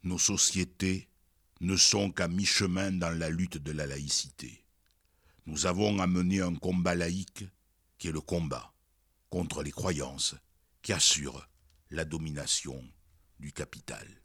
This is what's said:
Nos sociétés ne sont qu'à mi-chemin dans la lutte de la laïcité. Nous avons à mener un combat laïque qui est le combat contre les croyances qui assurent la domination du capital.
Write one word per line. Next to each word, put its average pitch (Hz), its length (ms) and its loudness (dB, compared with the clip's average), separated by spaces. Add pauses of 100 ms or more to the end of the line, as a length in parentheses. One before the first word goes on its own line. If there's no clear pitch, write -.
Nos 90 160 0
sociétés 95 880 2 (520)
ne 92 160 2
sont 101 360 4
qu'à 87 160 0
mi-chemin 95 640 0
dans 85 180 0
la 82 200 -2
lutte 85 280 -2
de 73 140 -8
la 76 120 -4
laïcité. 69 800 -6 (840)
Nous 80 200 0
avons 101 320 4
à 92 80 2
mener 90 340 4
un 87 140 2
combat 90 400 2
laïque 87 500 -2 (540)
qui - 80 -8
est 82 60 -2
le 78 80 -2
combat 76 520 -4 (560)
contre 82 360 -4
les 73 80 -6
croyances 69 640 -4 (460)
qui - 100 -2
assurent 71 560 2 (420)
la 80 140 -2
domination 71 760 -4 (600)
du 71 120 -12
capital. - 540 -10 (180)